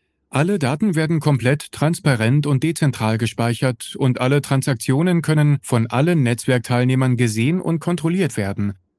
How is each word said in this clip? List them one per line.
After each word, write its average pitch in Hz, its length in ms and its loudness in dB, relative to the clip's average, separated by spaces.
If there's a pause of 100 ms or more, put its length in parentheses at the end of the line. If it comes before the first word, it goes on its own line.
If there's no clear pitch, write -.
(300)
Alle 175 300 0
Daten 151 340 0
werden 160 240 0
komplett 143 540 0
transparent 143 760 0
und 139 160 0
dezentral 127 560 0
gespeichert 120 800 -4
und 127 240 0
alle 139 220 2
Transaktionen 143 760 0
können 147 420 2
von 120 260 0
allen 151 340 2
Netzwerkteilnehmern 123 960 0
gesehen 120 440 0
und 165 200 -2
kontrolliert 175 560 -2
werden. 101 380 -4 (240)